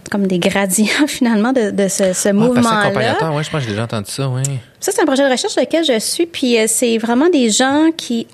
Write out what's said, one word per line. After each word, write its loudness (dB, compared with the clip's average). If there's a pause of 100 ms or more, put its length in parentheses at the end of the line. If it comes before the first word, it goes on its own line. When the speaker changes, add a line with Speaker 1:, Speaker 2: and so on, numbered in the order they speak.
(100)
Speaker 1:
comme -2
des 0
gradients 0 (120)
<laughs> 4
finalement 0
de, 2
de 0
ce, 0
ce -2
Speaker 2:
Ah, 2
patient 2
Speaker 1:
mouvement-là. 2
Speaker 2:
accompagnateur, 0
ouais, -2
je -8
pense -2
que -4
j'ai -4
déjà -2
entendu -6
ça, -4
oui. -4 (380)
Speaker 1:
Ça, -4
c'est 0
un 2
projet 2
de 2
recherche -4
sur 0
lequel 0
je 2
suis, -2
puis, 0
euh, 2
c'est 0
vraiment 2
des 2
gens 2 (100)
qui -6